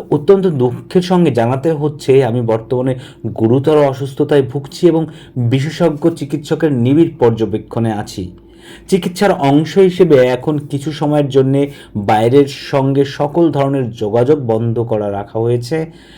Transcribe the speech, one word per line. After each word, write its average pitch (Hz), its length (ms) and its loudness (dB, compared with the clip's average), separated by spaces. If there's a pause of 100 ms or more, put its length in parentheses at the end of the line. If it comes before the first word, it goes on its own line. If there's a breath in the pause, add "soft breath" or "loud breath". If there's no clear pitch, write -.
(120)
অত্যন্ত 185 360 2
দুঃখের 131 540 0
সঙ্গে 175 300 2
জানাতে 123 400 0
হচ্ছে, 143 540 2
আমি 120 160 -2
বর্তমানে 123 540 -2 (320 loud breath)
গুরুতর 131 500 2
অসুস্থতায় 143 680 0
ভুগছি 143 440 -4
এবং 160 200 2 (300 loud breath)
বিশেষজ্ঞ 147 720 0
চিকিৎসকের 156 640 -4
নিবিড় 139 360 2 (100)
পর্যবেক্ষণে 110 760 0
আছি। 101 380 -10 (560 loud breath)
চিকিৎসার 190 440 0
অংশ 147 460 0
হিসেবে 180 380 4
এখন 127 420 2
কিছু 143 340 -6
সময়ের 147 380 0
জন্যে 139 420 2 (240 loud breath)
বাইরের 113 520 2
সঙ্গে 139 580 -2
সকল 147 460 0
ধরনের 139 400 -2
যোগাযোগ 120 480 0
বন্ধ 117 400 -2
করা 107 320 -2
রাখা 101 280 -6
হয়েছে, 123 520 -2 (260 loud breath)